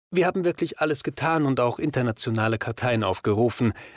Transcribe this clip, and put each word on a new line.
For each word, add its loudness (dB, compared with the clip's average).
„Wir 2
haben 0
wirklich -2
alles -2
getan 0
und 0
auch 2
internationale 0
Karteien -2
aufgerufen, 0